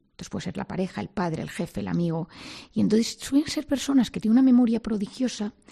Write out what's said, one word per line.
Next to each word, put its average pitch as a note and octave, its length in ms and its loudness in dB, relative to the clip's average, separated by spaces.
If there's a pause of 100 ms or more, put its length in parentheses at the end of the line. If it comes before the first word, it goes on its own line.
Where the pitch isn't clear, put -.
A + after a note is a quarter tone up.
(120)
Entonces - 200 -16
puede - 120 -8
ser - 140 -8
la - 100 -6
pareja, F#3+ 320 -6
el - 80 -6
padre, E3 360 -4
el D3+ 60 -10
jefe, - 300 -8
el G3 80 -6
amigo. E3+ 400 -2 (460)
Y G#3+ 80 0
entonces G#3+ 400 2
suelen D4 260 2
ser - 180 -6
personas C#4 460 2
que - 80 -6
tienen A3 140 2
una C4 80 8
memoria A#3+ 400 6
prodigiosa G#3+ 720 -4 (180)